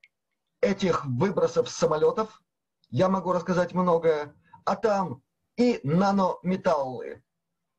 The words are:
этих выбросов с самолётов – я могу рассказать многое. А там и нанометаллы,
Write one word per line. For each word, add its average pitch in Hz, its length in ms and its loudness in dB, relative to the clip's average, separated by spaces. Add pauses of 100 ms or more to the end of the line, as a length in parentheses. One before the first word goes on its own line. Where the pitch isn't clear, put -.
(600)
этих 190 440 0
выбросов 160 640 0
с - 60 -14
самолётов – 160 680 0 (500)
я 165 180 0
могу 180 240 -2
рассказать 175 400 -2
многое. 160 600 0 (320)
А 196 120 -2
там 196 480 -2 (320)
и 240 260 2
нанометаллы, 165 1400 0 (540)